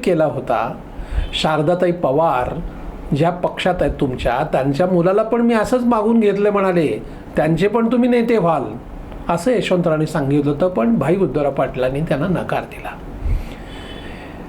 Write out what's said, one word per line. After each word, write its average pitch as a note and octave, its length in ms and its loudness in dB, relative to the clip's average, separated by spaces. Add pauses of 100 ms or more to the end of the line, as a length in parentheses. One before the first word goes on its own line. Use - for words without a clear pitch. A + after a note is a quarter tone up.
केला D#3+ 200 2
होता, B2+ 500 -2 (580)
"शारदाताई E3+ 600 2
पवार D#3 680 0 (560)
ज्या E3 140 2
पक्षात F3+ 500 -2
आहेत D3 200 0
तुमच्या, B2+ 520 0
त्यांच्या C#3+ 340 2
मुलाला F#3 360 4
पण A3+ 180 0
मी A#3 140 2
असंच A#3+ 300 2
मागून A#3 360 4
घेतलं," G3+ 300 4
म्हणाले, F3+ 520 2 (340)
"त्यांचे D#3+ 320 2
पण A3+ 240 2
तुम्ही B3 160 4
नेते A#3 300 2
व्हाल," E3 240 2 (680)
असं F3 220 0
यशवंतरावांनी E3+ 560 2
सांगितलं C#3+ 440 0
होतं, D3 180 2
पण A3+ 300 2
भाई D3+ 180 2
उद्धवराव C#3+ 360 0
पाटलांनी C3 480 -2
त्यांना D#3 260 0
नकार C#3 340 -2
दिला. - 280 -12 (1600)